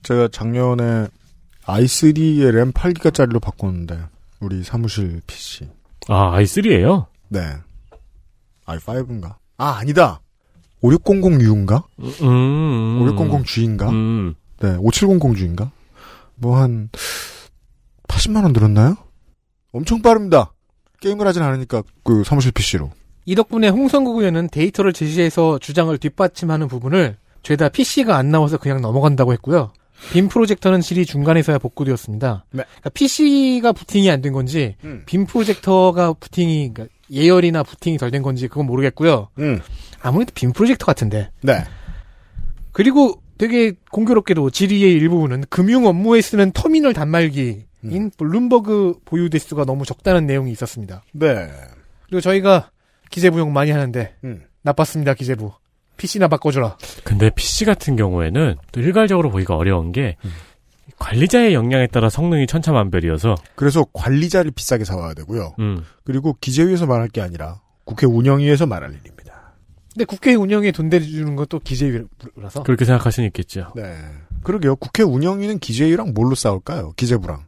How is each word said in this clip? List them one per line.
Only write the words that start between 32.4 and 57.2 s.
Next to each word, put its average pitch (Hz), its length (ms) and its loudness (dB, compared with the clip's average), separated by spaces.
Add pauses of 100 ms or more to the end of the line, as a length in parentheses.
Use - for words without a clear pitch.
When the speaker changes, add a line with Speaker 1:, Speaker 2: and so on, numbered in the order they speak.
Speaker 1:
네. 131 160 -10
Speaker 3:
그러니까 - 220 -12
피씨가 262 840 2
부팅이 196 400 2
안 139 100 0
된 135 120 -4
건지 131 500 -4
Speaker 1:
음. 139 220 -16
Speaker 3:
빔 190 200 0
프로젝터가 185 880 2
부팅이, 156 600 -2
그러니까 110 200 -16 (180)
예열이나 165 520 4
부팅이 - 340 -4
덜 123 140 -4
된 139 100 -2
건지 131 280 -4
그건 147 180 -4
모르겠고요. 131 600 0 (100)
Speaker 1:
음. 135 220 -2 (400)
Speaker 3:
아무래도 165 340 -2
빔 123 160 -2
프로젝터 233 340 0
같은데. 107 460 -2 (100)
Speaker 1:
네. 120 220 2 (1080)
Speaker 3:
그리고 262 480 2 (160)
되게 226 360 0 (180)
공교롭게도 202 580 0
질의의 196 440 2
일부분은 156 560 0
금융 233 360 2
업무에 214 360 4
쓰는 202 300 2
터미널 311 420 2
단말기인 147 720 -2 (200)
Speaker 1:
음. 190 320 -4
Speaker 3:
블룸버그 208 880 0
보유 170 240 -2
대수가 151 360 -4
너무 135 200 -4
적다는 175 400 0
내용이 135 260 -2
있었습니다. 104 520 -12 (100)
Speaker 1:
네. 131 360 -2 (580)
Speaker 3:
그리고 180 140 -4
저희가 190 480 2 (400)
기재부 170 300 2
욕 156 120 0
많이 143 200 0
하는데 127 520 -4
Speaker 1:
음. 113 200 -12 (180)
Speaker 3:
나빴습니다, 147 520 -2
기재부. 123 380 -6 (440)
피씨나 190 320 -2
바꿔주라. 139 500 -2 (260)
Speaker 2:
근데 107 260 4